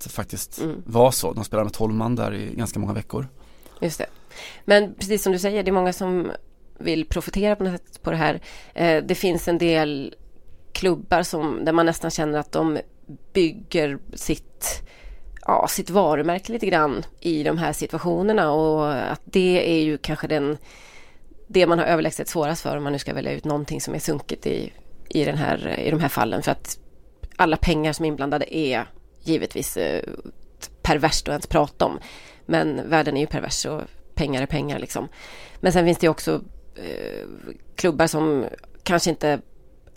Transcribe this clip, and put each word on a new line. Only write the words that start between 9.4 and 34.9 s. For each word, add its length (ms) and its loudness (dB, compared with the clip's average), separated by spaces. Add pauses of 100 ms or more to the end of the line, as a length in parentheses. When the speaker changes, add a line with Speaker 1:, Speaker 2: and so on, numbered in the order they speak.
Speaker 2:
en 100 4
del 560 2 (580)
klubbar 500 2
som, 420 -2
där 80 2
man 140 6
nästan 240 0
känner 280 0
att 140 -6
de 260 0 (540)
bygger 640 0 (160)
sitt, 680 -6 (640)
ja, 220 4
sitt 220 -4
varumärke 600 2
lite 140 -2
grann 380 2 (160)
i 220 0
de 160 0
här 140 0
situationerna, 800 2
och 400 4 (200)
att 120 -6
det 540 4
är 60 4
ju 140 0
kanske 280 -4
den, 320 0 (880)
det 200 6
man 120 6
har 80 2
överlägset 420 0
svårast 340 -2
för, 140 -2
om 80 -4
man 80 0
nu 60 -2
ska 160 -6
välja 180 -4
ut 120 -6
någonting 360 -2
som 140 -6
är 40 -4
sunkigt 480 -4
i, 260 -2 (360)
i 160 0
den 120 0
här, 440 -2
i 100 -2
de 100 2
här 80 2
fallen, 340 0
för 100 0
att 260 -8 (580)
alla 200 4
pengar 360 2
som 120 -2
är 40 2
inblandade 480 -2
är 320 0 (340)
givetvis, 540 -2
eh, 260 0 (800)
perverst 460 2
att 40 0
ens 140 -4
prata 380 2
om, 140 0 (480)
men 440 0
världen 260 2
är 40 2
ju 60 2
pervers 400 -4
och 160 -6 (320)
pengar 280 0
är 40 0
pengar, 320 -4
liksom. 300 -6 (520)